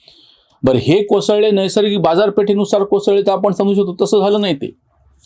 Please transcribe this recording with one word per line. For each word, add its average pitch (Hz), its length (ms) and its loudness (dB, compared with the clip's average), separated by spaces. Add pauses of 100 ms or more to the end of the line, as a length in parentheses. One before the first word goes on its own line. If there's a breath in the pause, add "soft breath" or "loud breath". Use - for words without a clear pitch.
(640 soft breath)
बरं, 247 160 2
हे 190 240 2
कोसळले, 208 480 0
नैसर्गिक 202 500 0
बाजारपेठेनुसार 202 800 0
कोसळले, 202 400 0
तर 196 80 0
आपण 190 220 0
समजू 202 220 0
शकतो, 190 300 -2
तसं 202 160 0
झालं 202 200 0
नाही 185 140 -2
ते. 110 160 -10 (560 soft breath)